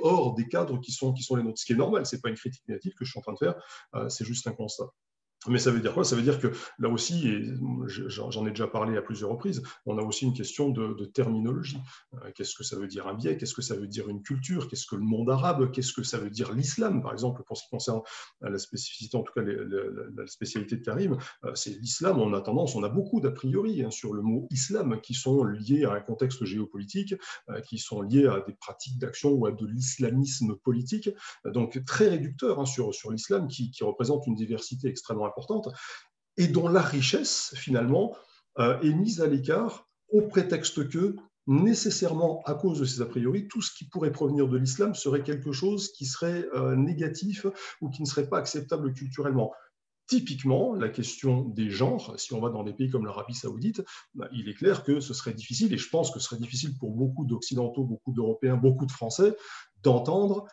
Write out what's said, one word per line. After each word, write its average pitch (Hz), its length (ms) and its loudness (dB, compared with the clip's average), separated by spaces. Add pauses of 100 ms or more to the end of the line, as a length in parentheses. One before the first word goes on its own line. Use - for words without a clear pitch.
hors 156 320 6
des 113 140 0
cadres 151 320 0
qui 123 120 -10
sont, 131 220 0
qui 131 80 -4
sont 127 140 0
les 120 60 2
nôtres, 110 160 -2
ce - 60 -8
qui 120 80 2
est 110 40 6
normal, 160 280 4
c'est 131 160 -6
pas 120 80 -4
une 110 80 -2
critique - 320 -10
négative 117 240 -6
que 131 140 -8
je - 40 -6
suis - 80 -12
en - 40 -8
train 107 100 -8
de 98 60 -10
faire, 170 160 2 (400)
euh, 113 160 -4
c'est - 160 -6
juste 123 200 -4
un 110 60 -2
constat. - 380 -8 (560)
Mais 123 140 4
ça 123 100 6
veut 117 80 6
dire 107 160 2
quoi ? 175 80 4
Ça - 140 2
veut 117 60 4
dire 131 180 4
que 120 80 4 (320)
là 113 80 2
aussi, 135 400 0
et 107 160 0 (420)
je, 107 220 -6
j'en, 110 200 -8
j'en 110 160 -4
ai 107 60 0
déjà 107 160 -2
parlé 110 300 -2
à 101 60 0
plusieurs 104 280 -4
reprises, 127 320 -2 (240)
on 107 100 -2
a 107 60 0
aussi 110 220 -2
une 123 80 4
question 127 360 -2
de, 110 260 0
de 101 100 -8
terminologie. 123 720 0 (360)
Euh, - 200 -14
qu'est-ce - 220 -8
que - 80 -10
ça - 100 -6
veut 98 140 -6
dire 98 180 -10
un 98 80 -6
biais ? 151 220 -2
Qu'est-ce 139 180 -6
que 131 80 -6
ça 107 140 -4
veut 101 100 -6
dire 101 220 -8
une 101 120 -6
culture ? 139 460 -4
Qu'est-ce - 180 -8
que - 120 -8
le 104 80 -2
monde 113 260 2
arabe ? 135 400 4
Qu'est-ce - 220 -2
que 117 100 -4
ça - 160 -4
veut 104 100 -6
dire 107 240 -4
l'islam ? 135 500 0
Par 113 100 -6
exemple, 123 340 -4
pour - 100 -10
ce - 60 -10
qui - 80 -20
concerne, 113 300 -2 (420)
euh, 104 80 -4
la 98 80 -2
spécificité, 120 580 -8
en 110 60 0
tout - 100 -14
cas 117 100 -2
les, 101 120 -2
le, 101 600 -6
la, 101 60 -8
la - 40 -12
spécialité - 500 -6
de - 60 -6
Karim, 139 360 0 (260)
euh, 60 100 -6
c'est - 160 -6
l'islam. 123 480 0
On 104 160 2
a 98 60 0
tendance, 131 340 0
on 104 80 -2
a 101 60 0
beaucoup 190 320 0
d'a 135 100 2
priori, 185 540 0
hein, 110 80 -4
sur 104 220 -6
le 104 80 -2
mot 113 280 0
islam 131 500 0
qui - 140 -6
sont 135 300 4
liés 110 400 2
à 104 80 4
un 104 80 0
contexte 123 440 -2
géopolitique, 107 720 -4 (340)
euh, 107 120 -8
qui 113 180 -10
sont 104 240 -6
liés 135 240 8
à 98 180 4
des 104 100 -10
pratiques - 440 -10
d'action 131 320 0
ou 123 160 4
à 101 60 2
de 104 140 -6
l'islamisme 123 920 0
politique. 127 540 0 (360)
Euh, 104 60 -6
donc 123 320 -2
très 208 240 4
réducteur, 151 500 2
hein, 139 80 0
sur, 113 260 -2
sur 110 200 -8
l'islam 151 340 0
qui, 127 240 -4
qui - 140 -6
représente 120 420 0
une 113 80 2
diversité 113 540 -4
extrêmement 107 400 -4
importante - 400 -4 (680)
et 175 100 6
dont 170 200 4
la 175 120 6
richesse, 147 760 0
finalement, 131 600 2 (420)
euh, 120 220 4
est 151 140 4
mise 185 260 2
à 160 60 4
l'écart 147 640 0 (180)
au 208 140 8
prétexte 160 640 2
que, 190 280 0 (300)
nécessairement, 165 1000 4
à 147 80 0
cause 156 260 0
de 131 60 2
ces 120 160 -2
a - 20 -2
priori, 131 420 0
tout 226 140 -6
ce - 160 -4
qui - 80 -16
pourrait 156 260 -2
provenir 143 380 2
de 127 80 2
l'islam 196 380 2
serait 139 280 0
quelque 143 300 -4
chose 196 400 -2
qui 135 140 -8
serait, 175 480 -2
euh, 131 220 2
négatif 160 680 0 (380)
ou 143 80 -4
qui 131 100 -8
ne 147 60 -2
serait 139 200 0
pas 175 120 0
acceptable 143 560 -2
culturellement. 131 580 0 (540)
Typiquement, 160 640 2
la 117 160 0
question 127 540 0
des 110 260 -2
genres, 131 500 0
si - 140 -8
on 113 80 -2
va 113 80 0
dans 107 160 -4
des 104 80 -4
pays 131 160 0
comme 127 160 0
l'Arabie 104 300 -6
Saoudite, 123 480 -4 (320)
bah, - 180 -10
il 107 160 -6
est 101 60 -6
clair - 280 4
que 143 180 4
ce 131 120 -6
serait 113 220 -6
difficile, 135 400 0
et - 20 4
je - 140 -4
pense 165 200 2
que - 80 -8
ce - 120 -6
serait 113 100 -6
difficile 127 380 -4
pour 113 140 -4
beaucoup 131 340 0
d'Occidentaux, 120 580 0
beaucoup 113 300 -4
d'Européens, 117 420 2
beaucoup 131 300 6
de 131 60 -4
Français, 190 440 4 (460)
d'entendre, 175 720 4